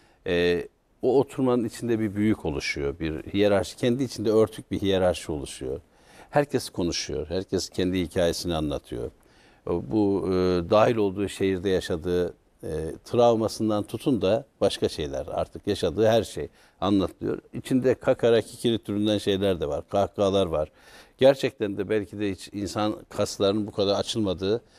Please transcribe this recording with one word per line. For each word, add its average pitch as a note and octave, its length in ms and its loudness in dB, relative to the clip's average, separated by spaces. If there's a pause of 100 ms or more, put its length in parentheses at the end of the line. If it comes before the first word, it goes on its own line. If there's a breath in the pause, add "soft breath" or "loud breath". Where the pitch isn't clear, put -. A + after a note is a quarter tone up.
(260 soft breath)
e, F2 420 2 (380)
O B2+ 120 4
oturmanın B2 460 0
içinde A2+ 360 -2
bir G2+ 140 -2
büyük G#2 300 2
oluşuyor, C#2 540 -4
bir D#2 240 -4
hiyerarşi, G2+ 540 0
kendi B2 260 0
içinde A2 280 -2
örtük A2 400 2
bir F#2+ 100 -2
hiyerarşi F#2 520 0
oluşuyor. C2+ 480 -8 (500 soft breath)
Herkes C#3+ 400 0
konuşuyor, D#2+ 600 -4
herkes F#2 380 -4
kendi F#2 320 -2
hikayesini E2+ 540 0
anlatıyor. C2+ 560 -4 (560 soft breath)
Bu, G2+ 600 0
e, - 20 -2 (400)
dahil A2+ 260 6
olduğu G2 320 0
şehirde F#2+ 400 -2
yaşadığı, F2+ 680 0 (280)
e, D#2 300 -6 (120)
travmasından A2 760 2
tutun A2+ 400 -2
da F#2+ 220 2 (160)
başka A#2 280 0
şeyler, C#2 380 -6
artık F2+ 400 -6
yaşadığı F#2+ 400 0
her A2 160 4
şey D2+ 260 -8 (320 soft breath)
anlatılıyor. F#2+ 580 0 (140)
İçinde B2+ 420 0
kakara, A#2 460 4
kikiri A2+ 380 -2
türünden G#2 400 0
şeyler G2 420 0
de D2+ 80 -2
var, D2 200 -6
kahkahalar G2 580 2
var. D#2 260 -2 (460 soft breath)
Gerçekten B2+ 580 2
de G2 120 -4
belki G#2 300 -2
de G2+ 120 -2
hiç - 220 -8
insan G#2 440 -2 (120)
kaslarının G#2 580 0
bu G#2+ 60 -12
kadar G2 220 0
açılmadığı G2 680 -2 (160 soft breath)